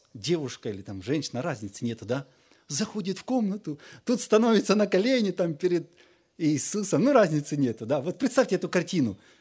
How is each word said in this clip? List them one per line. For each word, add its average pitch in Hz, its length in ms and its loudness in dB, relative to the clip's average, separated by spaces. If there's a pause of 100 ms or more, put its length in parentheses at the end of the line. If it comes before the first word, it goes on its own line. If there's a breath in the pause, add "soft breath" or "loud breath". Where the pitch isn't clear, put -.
(140)
девушка 135 560 -4
или 98 120 -8
там 98 200 -12
женщина, 135 400 -4
разницы 113 420 -8
нету, 117 200 -6
да? 127 220 -4 (420 soft breath)
Заходит 190 500 -4
в - 60 -14
комнату, 208 540 -4 (260 loud breath)
тут 240 160 0
становится 220 540 4
на 208 120 2
колени 208 460 2
там 170 220 -2
перед 175 360 -2 (480 soft breath)
Иисусом, 175 640 0
ну, 277 100 4
разницы 160 440 4
нету, 120 300 -2
да? 135 140 0
Вот 160 180 -6
представьте 240 380 2
эту 170 120 -4
картину. 151 500 0 (220 soft breath)